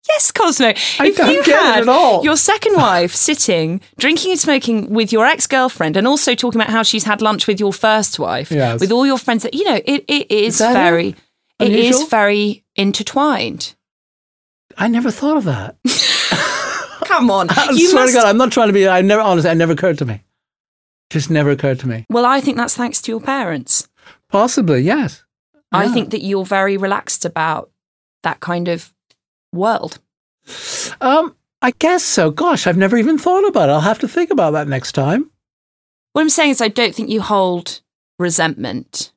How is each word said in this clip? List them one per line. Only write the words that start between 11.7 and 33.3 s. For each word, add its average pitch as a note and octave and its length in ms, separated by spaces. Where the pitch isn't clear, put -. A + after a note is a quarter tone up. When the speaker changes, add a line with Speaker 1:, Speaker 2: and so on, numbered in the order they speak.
Speaker 1:
is G#3+ 140
Speaker 2:
Unusual? B3+ 220
Speaker 1:
very G#3 560
intertwined. G3+ 1000
Speaker 2:
I G#3 120
never A#3+ 220
thought D4 280
of A#3+ 60
that. A#2+ 320
Speaker 1:
<laughs> - 1200
Come C4 240
on. F#3+ 200
Speaker 2:
<laughs> F3+ 60
I C#4+ 160
Speaker 1:
You D#4+ 160
Speaker 2:
swear D4 140
Speaker 1:
must B3+ 120
Speaker 2:
to B3 60
God, A3+ 80
I'm G3+ 80
not B3+ 160
trying A#3 160
to G3+ 60
be, G3 120
I F#3 140
never, G#3 220
honestly, F3 280
it E3 40
never E3 180
occurred E3 260
to D3+ 60
me. G#2+ 180
Just D3+ 220
never D3+ 200
occurred C#3 300
to C3 80
me. A2+ 220
Speaker 1:
Well, A#3+ 160
I C4+ 160
think C#4 160
that's A#3 180
thanks A#3+ 260
to - 100
your A3 100
parents. F#3 680
Speaker 2:
Possibly, G3 540
yes. G#3 420
Speaker 1:
I G3 140
Speaker 2:
Yeah. B3 80
Speaker 1:
think A3 160
that G#3+ 120
you're F#3+ 220
very G3 320
relaxed G3 480
about D#3+ 460
that D#3+ 180
kind F3 280
of E3 220
world. F#3+ 480
Speaker 2:
Um, D4 340
I B3+ 100
guess E4+ 300
so. E3 280
Gosh, D4 360
I've F3 100
never F#3+ 200
even C4+ 220
thought F#4 280